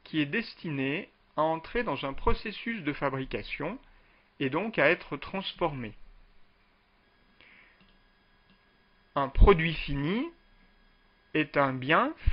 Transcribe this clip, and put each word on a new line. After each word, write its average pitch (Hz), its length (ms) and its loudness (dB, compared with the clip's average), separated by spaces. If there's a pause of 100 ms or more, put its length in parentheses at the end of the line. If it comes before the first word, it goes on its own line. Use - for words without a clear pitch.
qui - 160 -4
est 147 60 0
destiné 147 840 -6 (280)
à 151 40 2
entrer 160 420 -2
dans 147 220 -4
un 139 60 -6
processus 208 720 -2
de 147 80 -2
fabrication 135 880 -6 (640)
et 139 80 0
donc 185 280 -4
à 147 120 6
être 170 260 -2
transformé. 143 800 -6 (3250)
Un 139 140 0
produit 165 440 8
fini 156 540 -2 (1040)
est 151 220 -2
un 139 160 4
bien 160 420 2 (200)